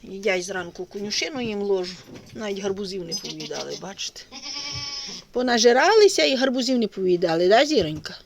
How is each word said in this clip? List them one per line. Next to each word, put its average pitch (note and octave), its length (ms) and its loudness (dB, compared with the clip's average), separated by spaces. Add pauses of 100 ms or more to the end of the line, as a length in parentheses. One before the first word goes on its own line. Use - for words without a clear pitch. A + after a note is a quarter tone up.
Їдять F#3+ 400 -2
зранку F3+ 420 -8
конюшину, G#3+ 560 -6
їм G#3+ 200 -4
ложу. F#3 340 -2 (380)
Навіть G#3 260 -8
гарбузів G3 460 -6
не E3 80 -8
поїдали, D3+ 680 -10
бачите. - 400 -12 (1080)
Понажиралися B3+ 920 6
і C#4+ 120 4
гарбузів B3+ 420 0
не A3+ 100 2
поїдали, F3+ 600 2
да, A#3 180 8
зіронька? D#3+ 600 -2